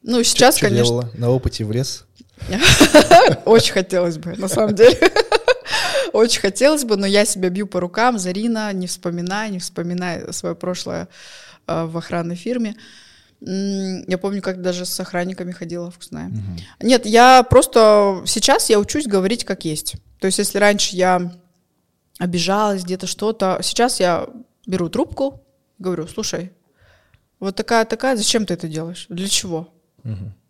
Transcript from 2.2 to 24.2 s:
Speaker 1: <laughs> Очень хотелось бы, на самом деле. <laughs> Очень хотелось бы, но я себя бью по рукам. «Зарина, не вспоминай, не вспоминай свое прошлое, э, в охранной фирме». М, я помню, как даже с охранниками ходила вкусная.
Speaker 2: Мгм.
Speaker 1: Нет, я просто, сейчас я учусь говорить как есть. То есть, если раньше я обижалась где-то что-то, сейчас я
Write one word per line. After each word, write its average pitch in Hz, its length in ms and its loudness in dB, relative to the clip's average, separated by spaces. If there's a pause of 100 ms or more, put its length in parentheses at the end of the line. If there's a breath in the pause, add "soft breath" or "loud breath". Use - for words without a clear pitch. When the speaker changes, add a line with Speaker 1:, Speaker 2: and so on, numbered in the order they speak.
Speaker 1:
<laughs> 311 960 6
Очень 226 300 4
хотелось 180 440 -2
бы, 170 200 -12
на 190 100 -6
самом 214 260 0
деле. 226 220 8
<laughs> 466 1160 0
Очень 226 260 2
хотелось 277 440 2
бы, 214 120 0
но 196 100 -2
я 202 200 4
себя 185 240 -2
бью 196 160 -6
по 190 140 -4
рукам. 220 380 0
«Зарина, 208 540 -4
не 185 140 -6
вспоминай, 180 640 -6
не 185 80 -8
вспоминай 175 760 -8
свое 170 220 -8
прошлое, 175 520 -8 (600 loud breath)
э, 165 180 -4
в 160 140 -8
охранной 170 380 -6
фирме». 226 380 -6 (720 loud breath)
М, 190 640 -6
я 185 100 -4
помню, 196 240 -6
как 185 200 -6
даже 180 220 -4
с - 160 -8
охранниками 180 520 -8
ходила 175 380 -12
вкусная. - 380 -14
Speaker 2:
Мгм. 98 280 -8 (260 loud breath)
Speaker 1:
Нет, 247 240 2
я 247 360 8
просто, 214 840 4
сейчас - 440 0
я 214 80 4
учусь 285 280 -4
говорить 196 380 -2
как 190 200 -8
есть. 156 320 -8 (240)
То 190 60 -2
есть, 190 120 -2
если 202 200 -4
раньше 208 380 2
я 180 360 0 (840)
обижалась 180 680 -2
где-то 185 220 -8
что-то, 202 560 -2
сейчас 240 380 -2
я 180 260 0 (400)